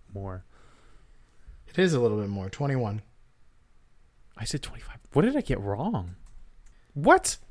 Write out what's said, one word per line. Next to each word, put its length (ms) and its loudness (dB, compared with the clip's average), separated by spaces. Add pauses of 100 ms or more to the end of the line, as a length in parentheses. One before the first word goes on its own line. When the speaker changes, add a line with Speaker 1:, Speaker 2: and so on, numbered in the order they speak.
(140)
Speaker 1:
more." 300 -10 (1200)
Speaker 2:
It 120 -4
is 140 6
a 60 2
little 200 4
bit 100 -2
more, 200 -4
twenty-one. 520 -2 (1400)
Speaker 1:
I 60 -8
said 180 -4
twenty-five. 360 -14 (160)
What 100 6
did 120 2
I 60 0
get 180 -2
wrong? 560 -4 (800)
What? 440 6 (140)